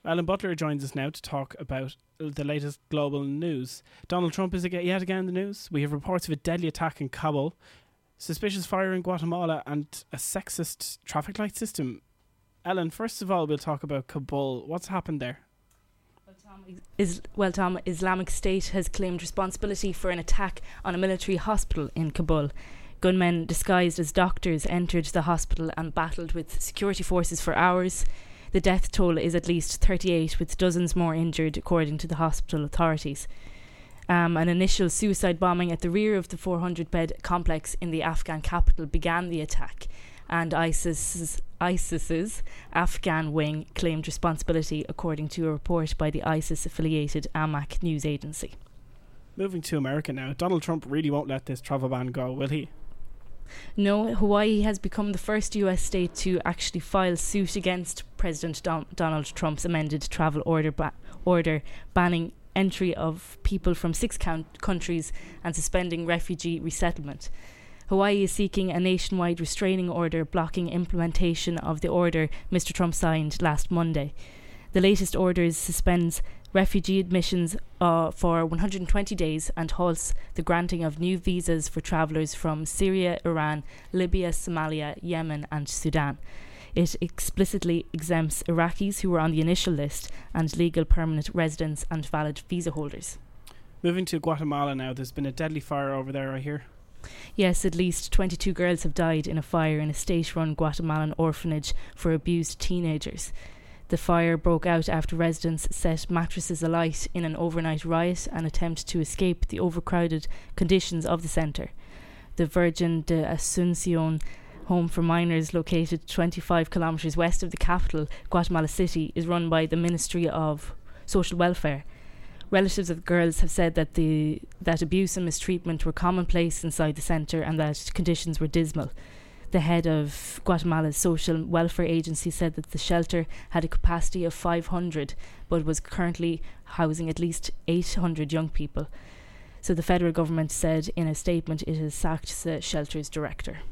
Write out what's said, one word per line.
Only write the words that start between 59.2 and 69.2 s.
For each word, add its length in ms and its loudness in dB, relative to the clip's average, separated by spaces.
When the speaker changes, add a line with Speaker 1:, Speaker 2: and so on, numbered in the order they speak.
Speaker 2:
Trump's 400 -2
amended 420 0
travel 380 2
order, 260 2
ba-, 220 -2
order 360 4
banning 400 2
entry 380 2
of 480 -4
people 320 2
from 180 0
six 240 -2
count-, 460 -4
countries 500 -2
and 100 -4
suspending 520 -2
refugee 540 -2
resettlement. 680 -4
Hawaii 340 4
is 100 0
seeking 380 0
a 100 0
nationwide 580 2